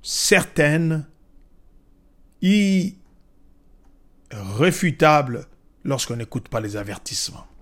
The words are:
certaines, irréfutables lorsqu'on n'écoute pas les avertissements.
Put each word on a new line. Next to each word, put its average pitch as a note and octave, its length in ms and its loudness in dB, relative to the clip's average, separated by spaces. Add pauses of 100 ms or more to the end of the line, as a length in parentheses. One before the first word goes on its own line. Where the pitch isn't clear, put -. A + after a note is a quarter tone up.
certaines, D#3+ 1040 0 (3250)
irréfutables C#3 1160 2 (340)
lorsqu'on B2+ 320 -4
n'écoute A#2 340 -8
pas A2+ 120 -4
les G#2 160 -8
avertissements. - 720 -10 (140)